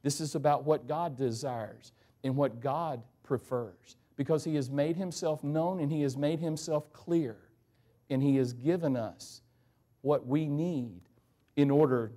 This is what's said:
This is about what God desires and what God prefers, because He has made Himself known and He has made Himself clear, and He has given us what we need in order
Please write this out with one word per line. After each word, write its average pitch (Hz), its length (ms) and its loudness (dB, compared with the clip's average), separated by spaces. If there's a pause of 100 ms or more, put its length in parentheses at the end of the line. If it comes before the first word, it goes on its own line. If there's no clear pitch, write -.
This 143 180 -2
is 151 140 -6
about 147 300 2
what 147 220 0
God 151 300 -4
desires 120 760 -6 (320)
and 131 120 -2
what 123 240 0
God 135 420 -4 (200)
prefers, 120 720 -6 (200)
because 143 280 0
He 160 100 -2
has 135 160 -2
made 147 260 0
Himself 165 480 -4
known 165 360 0
and 147 100 0
He 151 120 0
has 135 140 0
made 147 240 0
Himself 156 520 -4
clear, 160 440 -2 (720)
and 135 140 0
He 139 140 6
has 123 160 2
given 143 440 0
us - 460 -10 (600)
what 139 240 2
we 151 220 0
need 143 520 -2 (560)
in 143 140 6
order 127 460 4